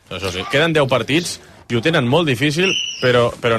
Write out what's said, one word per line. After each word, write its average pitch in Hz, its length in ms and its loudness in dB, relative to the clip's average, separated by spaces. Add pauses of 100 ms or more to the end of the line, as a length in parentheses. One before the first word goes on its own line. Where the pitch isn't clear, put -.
(100)
Això 92 200 -6
sí, 92 200 -6
queden 160 240 2
deu 147 160 4
partits 135 500 -2 (300)
i 120 80 0
ho - 20 0
tenen 160 300 2
molt 160 160 2
difícil, 147 460 0 (260)
però, 120 320 2
però 117 280 0